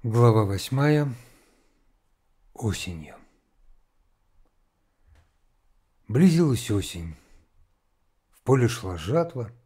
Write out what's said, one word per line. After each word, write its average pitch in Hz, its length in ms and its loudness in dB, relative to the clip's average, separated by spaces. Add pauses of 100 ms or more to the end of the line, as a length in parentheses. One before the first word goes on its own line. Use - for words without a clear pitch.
Глава 113 420 4
восьмая. 139 680 0 (1400)
Осенью. 90 640 -8 (3000)
Близилась 160 640 2
осень. 85 460 -8 (1120)
В - 120 -20
поле 123 260 2
шла 92 300 -6
жатва 127 520 -4 (160)